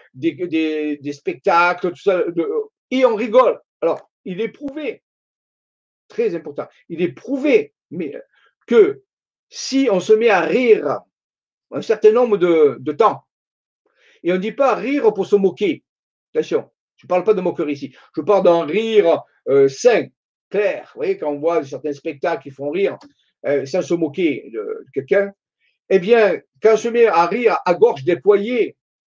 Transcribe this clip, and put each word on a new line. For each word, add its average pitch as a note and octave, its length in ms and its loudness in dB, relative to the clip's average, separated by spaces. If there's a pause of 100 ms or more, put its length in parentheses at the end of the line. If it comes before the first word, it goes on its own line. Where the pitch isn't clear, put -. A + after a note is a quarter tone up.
(120)
des, D3 200 -6
des, D3+ 640 -6
des C#3+ 160 -10
spectacles, F3 800 -2
tout - 100 -16
ça, F#3 160 0
de, E3 280 -4 (440)
et C4 160 0
on A3+ 80 2
rigole. G#3+ 440 2 (220)
Alors, - 300 -4 (140)
il F3+ 160 -8
est A3+ 80 -4
prouvé, C#4 540 -12 (1080)
très G#3+ 260 -4
important, D#3 320 -10 (220)
il E3 140 -8
est E3+ 100 -2
prouvé, C4+ 640 -2 (160)
mais, E3+ 240 -10
euh, - 60 -14 (460)
que F#3+ 360 4 (460)
si C4+ 420 -2
on F#3 100 0
se G#3+ 120 2
met A3 180 4
à F#3 100 2
rire E3 600 2 (680)
un - 120 -8
certain G#3+ 300 4
nombre A#3 240 2
de, D#3+ 440 4
de C#3 120 -6
temps, G3 320 2 (1000)
et E3+ 100 -2
on F#3 40 0
ne F#3 40 -2
dit G#3 120 -6
pas C4 220 0
rire A#3 400 -2
pour F#3 120 -6
se G3+ 100 2
moquer, F#3+ 480 0 (500)
attention, D#3 360 -4 (260)
je - 100 -20
ne - 20 -20
parle F3+ 160 0
pas G#3+ 100 4
de F#3 60 -4
moquerie D3+ 340 -4
ici, C#3 200 -14 (220)
je D#3+ 40 -8
parle F#3 220 2
d'un E3+ 220 4
rire, F3+ 580 0 (260)
euh, C#3 200 4
sain, F3 400 0 (420)
clair, - 440 -4
vous A#2 60 -12
voyez, F3+ 160 -2
quand D3+ 140 -6
on C#3+ 80 -4
voit D#3+ 260 0
certains C#3 280 -10
spectacles D#3+ 500 -6
qui C#3 80 -16
font C#3 200 -10
rire, F3 280 -2 (480)
euh, C#3 180 0
sans E3+ 180 -4
se F3 120 -4
moquer D#3 580 -4
de G#2+ 400 -10
quelqu'un, G3 400 -2 (560)
eh F#3+ 120 2
bien, G3+ 400 2 (200)
quand A3 140 4
on - 20 2
se A3+ 120 -2
met A#3 180 4
à E3+ 200 2
rire G#3+ 380 0
à F3+ 100 2
gorge F3 300 2
déployée, G3+ 720 0 (420)